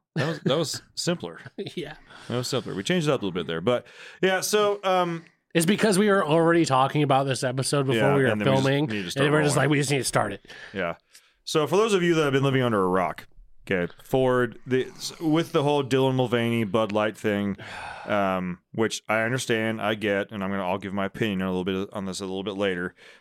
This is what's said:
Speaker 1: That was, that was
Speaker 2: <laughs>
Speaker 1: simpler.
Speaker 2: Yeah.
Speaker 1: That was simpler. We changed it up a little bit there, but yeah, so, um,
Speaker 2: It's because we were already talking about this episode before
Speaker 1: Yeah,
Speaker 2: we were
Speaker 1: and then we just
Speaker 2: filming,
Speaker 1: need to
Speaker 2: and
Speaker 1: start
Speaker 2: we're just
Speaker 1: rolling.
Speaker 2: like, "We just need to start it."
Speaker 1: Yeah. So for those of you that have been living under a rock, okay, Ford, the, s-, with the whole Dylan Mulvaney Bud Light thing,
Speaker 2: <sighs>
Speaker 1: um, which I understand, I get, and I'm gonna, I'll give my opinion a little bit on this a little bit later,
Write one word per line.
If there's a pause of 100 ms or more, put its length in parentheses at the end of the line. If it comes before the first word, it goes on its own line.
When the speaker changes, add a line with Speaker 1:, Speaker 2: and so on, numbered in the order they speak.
(160)
Speaker 1:
That
was,
that
was
Speaker 2:
<laughs>
Speaker 1:
simpler. (360)
Speaker 2:
Yeah. (340)
Speaker 1:
That
was
simpler.
We
changed
it
up
a
little
bit
there,
but (340)
yeah,
so,
um, (300)
Speaker 2:
It's
because
we
were
already
talking
about
this
episode
before
Speaker 1:
Yeah,
Speaker 2:
we
were
Speaker 1:
and
then
we
just
Speaker 2:
filming,
Speaker 1:
need
to
Speaker 2:
and
Speaker 1:
start
Speaker 2:
we're
just
Speaker 1:
rolling.
Speaker 2:
like,
"We
just
need
to
start
it." (260)
Speaker 1:
Yeah. (480)
So
for
those
of
you
that
have
been
living
under
a
rock, (420)
okay, (120)
Ford,
the,
s-,
with
the
whole
Dylan
Mulvaney
Bud
Light
thing, (240)
Speaker 2:
<sighs>
Speaker 1:
um, (120)
which
I
understand,
I
get,
and
I'm
gonna,
I'll
give
my
opinion
a
little
bit
on
this
a
little
bit
later, (260)